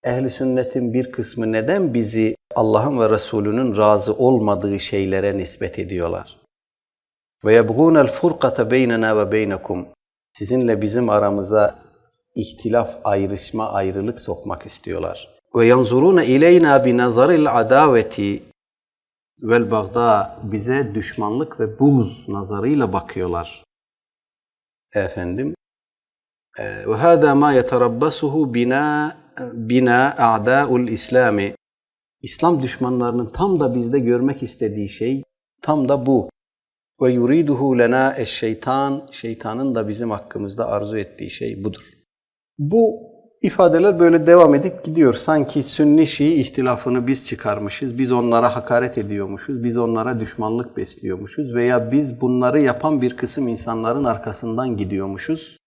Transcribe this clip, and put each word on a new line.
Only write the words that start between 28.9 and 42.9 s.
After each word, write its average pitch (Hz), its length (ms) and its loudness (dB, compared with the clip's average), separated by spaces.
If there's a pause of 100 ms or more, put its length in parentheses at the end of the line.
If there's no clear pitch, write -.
بِنَا 123 640 2
أَعْدَاءُ 120 520 2
الْإِسْلَامِ. 117 880 0 (680)
İslam 160 420 0
düşmanlarının 123 600 -4
tam 180 340 -2
da 131 140 0
bizde 123 260 -2
görmek 127 440 0
istediği 104 460 -6
şey 131 340 -6 (380)
tam 147 280 -2
da 135 160 0
bu. 131 240 2 (720)
وَيُرِيدُهُ 131 800 2
لَنَا 131 400 2
الشَّيْطَانِ. 131 920 -4
Şeytanın 117 600 -6
da 107 120 -2
bizim 110 240 -6
hakkımızda 104 560 -8
arzu 104 300 -4
ettiği 98 320 -10
şey 110 340 -10
budur. - 280 -10 (640)
Bu 214 560 0 (280)